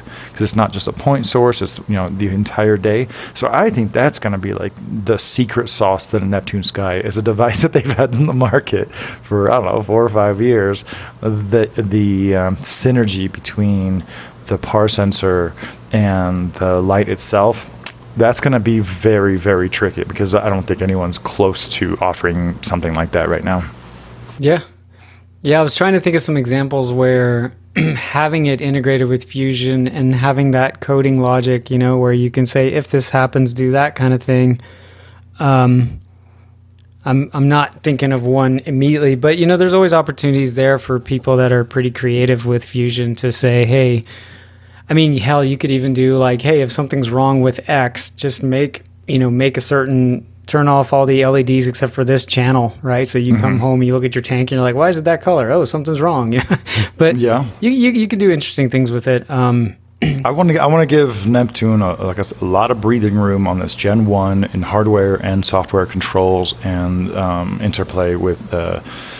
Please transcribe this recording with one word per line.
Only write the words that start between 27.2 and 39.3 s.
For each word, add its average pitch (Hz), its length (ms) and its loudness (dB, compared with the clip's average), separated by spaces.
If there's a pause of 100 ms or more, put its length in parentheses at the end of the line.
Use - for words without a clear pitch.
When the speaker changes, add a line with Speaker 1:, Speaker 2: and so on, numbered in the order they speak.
Speaker 2:
<clears throat> - 120 -16
having 151 720 0
it 139 140 0
integrated 135 480 0
with 127 160 -2
Fusion 131 640 -2
and 131 260 0
having 135 380 2
that 131 280 0
coding 135 400 2
logic, 123 500 0
you 127 80 0
know, 127 200 2
where 123 140 2
you 123 180 0
can 127 160 0
say, 131 220 0
"If 147 200 -2
this 131 220 0
happens, 131 420 0
do 127 200 -2
that," 143 240 0
kind 127 180 0
of 123 80 -2
thing. 127 380 2 (800)
Um, 127 600 2 (1040)
I'm, 135 280 0
I'm 139 160 2
not 147 340 0
thinking 139 300 0
of 123 140 -2
one 131 400 2
immediately, 143 480 2
but, 151 240 2